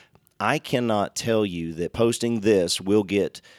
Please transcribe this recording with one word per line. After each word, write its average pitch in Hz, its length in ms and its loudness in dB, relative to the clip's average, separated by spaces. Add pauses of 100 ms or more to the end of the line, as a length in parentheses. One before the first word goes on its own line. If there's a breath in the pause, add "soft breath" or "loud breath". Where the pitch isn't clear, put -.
(380 loud breath)
I 117 200 0
cannot 117 580 -2
tell 113 300 0
you 85 280 -6
that 82 180 -6
posting 117 480 0
this 95 400 2
will 101 220 2
get, 98 380 -2 (180 soft breath)